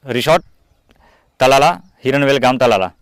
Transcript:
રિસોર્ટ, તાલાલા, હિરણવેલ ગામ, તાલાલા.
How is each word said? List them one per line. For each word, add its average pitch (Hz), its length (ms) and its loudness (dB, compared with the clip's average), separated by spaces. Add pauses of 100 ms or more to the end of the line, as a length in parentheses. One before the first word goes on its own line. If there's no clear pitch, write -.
(160)
રિસોર્ટ, 156 280 0 (960)
તાલાલા, 139 360 2 (280)
હિરણવેલ 139 400 0
ગામ, 127 180 0
તાલાલા. 98 300 0 (100)